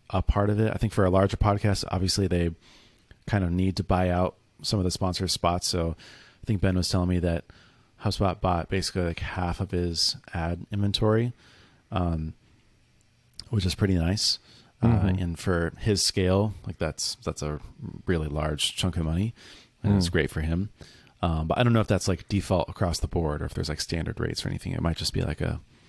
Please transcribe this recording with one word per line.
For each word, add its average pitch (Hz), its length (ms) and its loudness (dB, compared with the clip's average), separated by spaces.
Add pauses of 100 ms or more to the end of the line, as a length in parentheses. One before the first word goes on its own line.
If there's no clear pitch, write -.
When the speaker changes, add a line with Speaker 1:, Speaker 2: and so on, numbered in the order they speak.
(100)
Speaker 1:
a 92 120 0
part 104 280 2
of 104 100 2
it. 110 120 2
I - 60 -6
think 110 140 0
for 104 120 4
a 92 60 6
larger 95 260 4
podcast, 101 540 2
obviously 95 360 2
they 87 240 2 (760)
kind 101 180 2
of 85 60 0
need 92 260 2
to 90 80 -2
buy 90 260 2
out 90 260 0 (260)
some - 160 0
of 90 60 2
the 90 60 2
sponsor 90 380 -2
spots. 87 380 0
So 85 300 -2 (460)
I - 40 -10
think 101 140 0
Ben 95 160 2
was 87 120 0
telling 90 200 0
me 90 120 2
that 85 240 0 (580)
HubSpot 95 380 0
bought 87 280 0
basically, 95 360 -2
like, 85 160 -4
half 87 400 -4
of 92 100 -4
his 87 460 0 (180)
ad 87 360 -4
inventory, 107 600 2 (580)
um, 82 440 -2 (1160)
which 92 160 0
is 85 80 0
pretty 95 200 2
nice. 87 440 2 (440)
Uh, 117 60 6
Speaker 2:
Mm-hmm. 98 340 2
Speaker 1:
and 85 160 -4
for 85 400 0
his 104 260 0
scale, 98 480 2 (140)
like, 95 120 -10
that's, - 460 -6
that's - 180 -6
a 76 160 -4 (480)
really 80 220 0
large 76 480 -2
chunk 90 220 -2
of 80 60 0
money, 90 280 0 (500)
and 101 140 4
it's 90 140 2
Speaker 2:
Mm. - 20 -2
Speaker 1:
great 76 180 2
for 80 120 -4
him. 85 260 -2 (540)
Um, 82 240 0
but - 100 0
I 123 60 2
don't 120 100 6
know 113 80 6
if 98 60 0
that's, 95 200 2
like, 92 220 -2
default 95 400 0
across 90 300 -2
the - 80 -2
board 76 340 0
or - 60 -4
if - 80 -8
there's, 85 160 -4
like, 73 100 -6
standard 82 400 -4
rates 82 240 -4
or - 60 -2
anything. 90 220 -6
It 80 100 -2
might 82 160 0
just - 160 -4
be, 90 80 0
like, 82 180 -4
a 82 200 -4 (280)